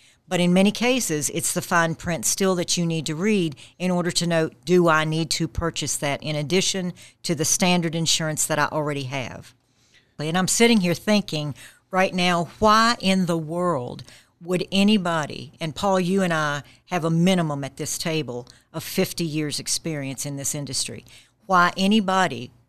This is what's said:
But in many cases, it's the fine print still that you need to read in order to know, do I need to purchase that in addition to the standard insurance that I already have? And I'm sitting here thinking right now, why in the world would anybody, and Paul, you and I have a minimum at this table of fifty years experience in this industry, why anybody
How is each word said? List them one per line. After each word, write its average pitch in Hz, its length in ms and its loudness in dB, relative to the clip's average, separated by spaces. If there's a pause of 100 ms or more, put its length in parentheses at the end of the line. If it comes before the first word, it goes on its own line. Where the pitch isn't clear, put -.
(260)
But 180 140 0
in 175 140 4
many 196 160 6
cases, 220 600 0
it's - 220 -4
the 180 80 -2
fine 165 340 2
print - 300 -6
still 190 300 0
that 175 220 -2
you 175 100 0
need 160 200 -2
to 160 80 -4
read 175 420 0 (220)
in 180 120 -2
order 175 220 0
to 170 140 -2
know, 165 240 2 (140)
do 175 240 4
I 156 160 4
need 156 280 -2
to 165 140 -2
purchase 156 520 -6
that 143 240 -4
in 151 120 -6
addition 175 600 -2 (300)
to 170 100 -2
the 156 100 -2
standard 175 500 2
insurance 160 520 -2
that 156 120 0
I 147 80 2
already 147 380 -4
have? 131 500 -10 (640)
And 160 200 -2
I'm 185 100 0
sitting 233 320 4
here 175 140 2
thinking 160 600 -2 (360)
right 190 240 0
now, 180 300 2 (140)
why 220 420 4
in 190 260 2
the 170 100 0
world 160 680 -4 (380)
would 175 320 -2
anybody, 175 880 2
and 160 140 -6
Paul, 190 260 2
you 185 220 2
and 180 100 0
I 147 300 0 (240)
have 170 180 -4
a 165 60 0
minimum 165 540 2
at 135 120 -12
this - 220 -8
table 131 500 -4 (240)
of 165 100 -8
fifty - 420 -2
years 151 340 -4
experience 139 680 -6
in 143 100 -8
this 139 180 -4
industry, 139 500 -6 (420)
why 175 300 4
anybody 185 760 2 (180)